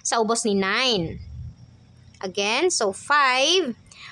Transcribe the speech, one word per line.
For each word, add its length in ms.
Sa 160
ubos 240
ni 160
nine. 640
Again, 560
so 160
five. 880